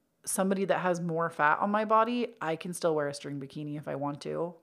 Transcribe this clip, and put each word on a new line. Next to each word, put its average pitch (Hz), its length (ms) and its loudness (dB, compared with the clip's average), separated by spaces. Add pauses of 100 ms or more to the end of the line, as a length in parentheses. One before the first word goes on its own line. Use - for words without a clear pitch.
(260)
somebody 190 400 2
that 170 140 2
has 175 220 2
more 165 280 0
fat 151 300 4
on 208 100 0
my 214 160 2
body, 226 560 2
I 160 140 -2
can 175 180 -6
still 165 220 2
wear 147 120 0
a 143 60 -4
string 143 260 -8
bikini 147 380 -8
if 151 100 -10
I 147 80 -4
want 147 260 -4
to. 156 420 -4